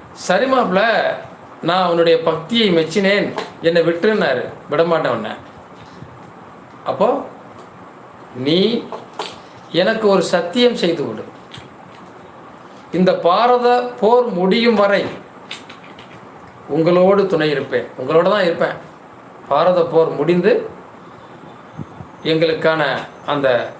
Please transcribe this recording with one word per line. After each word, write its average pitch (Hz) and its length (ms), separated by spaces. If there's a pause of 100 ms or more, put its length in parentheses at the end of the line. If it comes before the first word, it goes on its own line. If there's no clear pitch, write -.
(120)
"சரி 240 400
மாப்ள, 202 500 (600)
நான் 180 260
உன்னுடைய 165 340
பக்தியை 180 540
மெச்சினேன், 190 580 (280)
என்னை 170 200
விட்டுருன்னாரு, 165 680 (200)
விடமாட்டேன் 151 440
உன்னை. 110 180 (1500)
அப்போ 240 420 (1080)
நீ 175 540 (840)
எனக்கு 214 360
ஒரு 190 140
சத்தியம் 226 540
செய்து 165 300
கொடு, 110 180 (1700)
இந்த 185 220
பாரத 240 840
போர் 240 260
முடியும் 202 480
வரை 202 300 (1600)
உங்களோடு 180 580
துணை 156 240
இருப்பேன், 131 360 (120)
உங்களோட 156 320
தான் 208 120
இருப்பேன், 170 460 (600)
பாரத 170 340
போர் 160 260
முடிந்து 180 600 (1500)
எங்களுக்கான 160 600 (440)
அந்த 131 540